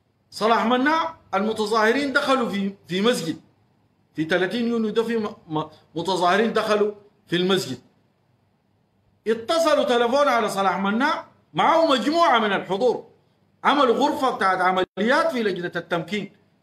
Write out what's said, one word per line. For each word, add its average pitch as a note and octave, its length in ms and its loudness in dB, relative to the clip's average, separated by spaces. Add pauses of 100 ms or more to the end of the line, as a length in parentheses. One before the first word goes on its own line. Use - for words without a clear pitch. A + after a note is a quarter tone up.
(300)
صلاح G#3+ 360 0
مناع، C#4+ 500 0 (180)
المتظاهرين A3 760 0
دخلوا C4 360 0
في، G3 260 -4 (140)
في F3+ 120 -4
مسجد F#3+ 400 -2 (720)
في D#3 100 -4
تلاتين F#3 440 -2
يونيو A3+ 220 -2
ده، A3+ 120 0
في A3+ 140 -2
م-، G#3 200 -6 (120)
م-، D#3 200 -4 (260)
متظاهرين F3+ 580 0
دخلوا G#3 420 0 (320)
في E3 100 -2
المسجد، F3+ 420 0 (1500)
اتصلوا C#4 580 0
تليفون A#3+ 440 2
على A#3 200 0
صلاح F#3 300 -2
مناع، A3 480 -2 (280)
معه D4 320 4
مجموعة D4 520 2
من G#3+ 140 0
الحضور، F#3+ 580 -2 (540)
عملوا B3 320 4
غرفة C4+ 340 0
بتاعت F#3+ 300 0
عمليات G3 720 0
في A#3+ 100 -2
لجنة F3 340 -4
التمكين. E3+ 600 -6 (260)